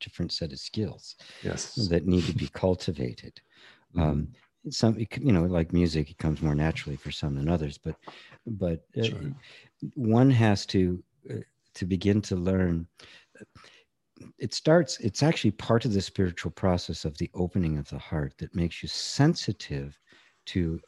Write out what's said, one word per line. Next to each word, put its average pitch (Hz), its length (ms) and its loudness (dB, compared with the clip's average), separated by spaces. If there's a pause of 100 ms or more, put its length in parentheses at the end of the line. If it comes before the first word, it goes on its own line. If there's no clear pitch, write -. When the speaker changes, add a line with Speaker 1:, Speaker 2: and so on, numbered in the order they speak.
Speaker 1:
different - 320 -8
set 78 200 -6
of 69 60 -12
skills - 580 -8 (260)
Speaker 2:
Yes. - 320 -6 (160)
Speaker 1:
that 85 160 2
need 90 180 4
to 85 100 -2
be 71 140 -2
<laughs> - 40 -14
cultivated. 73 880 -4 (540)
Speaker 2:
Mm-hmm. 90 60 0
Speaker 1:
Um, 78 280 2 (420)
some, 113 280 2
it 113 160 -6
c-, 127 80 -8
you 139 100 4
know, 85 120 6
like 85 280 0
music, 80 380 2
it - 80 -20
comes 78 240 -2
more 76 140 2
naturally 76 400 -2
for 76 160 -10
some 73 240 -4
than 71 120 -2
others, 78 300 -2
but, - 180 -8 (500)
but, 95 380 -4 (140)
uh, 113 60 0
Speaker 2:
Sure. - 160 -4 (720)
Speaker 1:
one 123 360 6
has 113 360 4
to, 90 360 2 (280)
uh, - 40 -8 (400)
to 95 120 -6
begin 98 360 2
to 95 140 -4
learn. 90 500 0 (1500)
It - 160 -6
starts, - 460 4
it's - 220 0
actually 143 300 4
part - 320 2
of 117 80 0
the 98 80 2
spiritual 90 520 -2
process 90 520 -2
of 76 140 -6
the 85 160 -4
opening 87 440 0
of 71 100 -8
the 69 100 -10
heart 73 400 -6
that - 160 -10
makes 85 280 -2
you 80 60 -8
sensitive - 1120 -2 (480)
to 82 420 -2